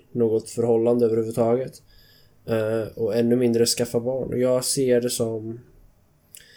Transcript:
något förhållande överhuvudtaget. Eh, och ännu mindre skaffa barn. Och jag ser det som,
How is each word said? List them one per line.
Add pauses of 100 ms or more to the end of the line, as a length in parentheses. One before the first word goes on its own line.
(120)
något
förhållande
överhuvudtaget. (640)
Eh,
och
ännu
mindre
skaffa
barn.
Och
jag
ser
det
som, (960)